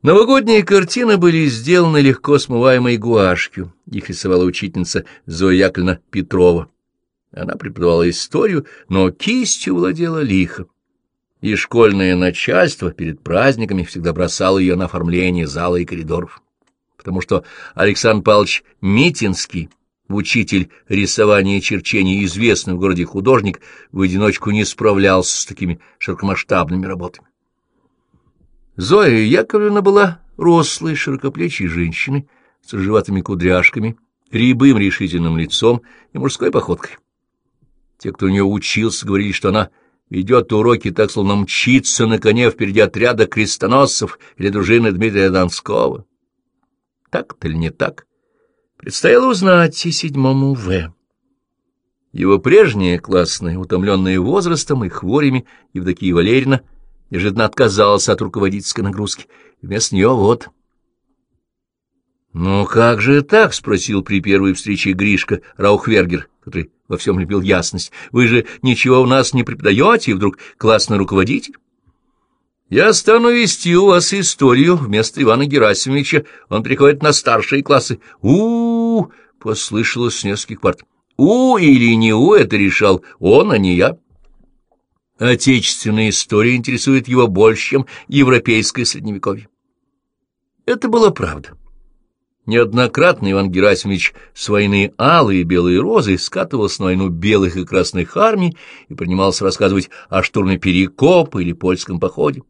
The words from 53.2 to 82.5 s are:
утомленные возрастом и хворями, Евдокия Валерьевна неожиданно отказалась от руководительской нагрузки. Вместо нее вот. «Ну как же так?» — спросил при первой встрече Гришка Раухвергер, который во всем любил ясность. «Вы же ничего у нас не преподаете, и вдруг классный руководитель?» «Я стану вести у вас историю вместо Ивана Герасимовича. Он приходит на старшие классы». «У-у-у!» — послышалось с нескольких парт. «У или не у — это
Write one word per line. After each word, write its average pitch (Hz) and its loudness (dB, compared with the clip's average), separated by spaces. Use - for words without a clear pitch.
утомленные 92 0
возрастом 147 -2
и 87 -6
хворями, 131 -2
Евдокия 90 -2
Валерьевна 127 2
неожиданно 101 -2
отказалась 104 2
от 104 0
руководительской 98 -4
нагрузки. 98 -6
Вместо 101 -6
нее 110 4
вот. 110 0
«Ну 98 -2
как 113 2
же 139 -2
так?» — 214 2
спросил 101 -4
при 98 -4
первой 98 2
встрече 98 -4
Гришка 98 -2
Раухвергер, 98 0
который 82 -10
во 90 -6
всем 95 -2
любил 92 -2
ясность. 92 -2
«Вы 123 2
же 117 2
ничего 127 2
у 127 4
нас 131 0
не 123 0
преподаете, 123 0
и - 0
вдруг 98 -2
классный 110 2
руководитель?» 98 -2
«Я 202 4
стану 233 4
вести 202 0
у 190 6
вас 175 4
историю 151 2
вместо 110 -2
Ивана 120 2
Герасимовича. 139 0
Он 107 -2
приходит 139 2
на 151 2
старшие 135 0
классы». 131 0
«У-у-у!» — 233 0
послышалось 113 -4
с - -10
нескольких 101 -8
парт. - -2
«У 240 4
или 127 6
не 113 2
у — 156 4
это 110 4